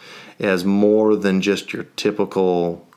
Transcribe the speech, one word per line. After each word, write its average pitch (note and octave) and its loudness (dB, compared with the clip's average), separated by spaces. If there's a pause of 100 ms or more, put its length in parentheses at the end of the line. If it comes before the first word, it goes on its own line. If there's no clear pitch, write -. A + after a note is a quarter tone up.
(380)
as F#2+ 0
more G#2 2
than F#2+ 0
just F#2+ -2
your - -8 (140)
typical F#2 -2 (100)